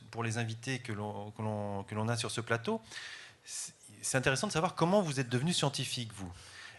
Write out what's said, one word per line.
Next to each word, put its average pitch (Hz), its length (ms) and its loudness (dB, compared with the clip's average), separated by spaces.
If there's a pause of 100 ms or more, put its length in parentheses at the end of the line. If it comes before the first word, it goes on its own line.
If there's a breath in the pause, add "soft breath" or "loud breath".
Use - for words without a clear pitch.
(120)
pour 117 120 -2
les 113 140 0
invités 117 420 -2
que 120 140 -6
l'on, 104 380 -4
que 107 100 -8
l'on, 104 420 -2
que - 100 -8
l'on 107 140 2
a 117 80 4
sur 113 160 -2
ce - 80 -2
plateau, 117 420 2 (600 loud breath)
c'est, - 300 -8 (280)
c'est - 160 2
intéressant 135 300 4
de 196 60 -2
savoir 160 220 2
comment 185 260 6
vous 147 180 2
êtes 127 80 0
devenu 123 240 4
scientifique, 127 640 0
vous. 95 180 -8 (480 loud breath)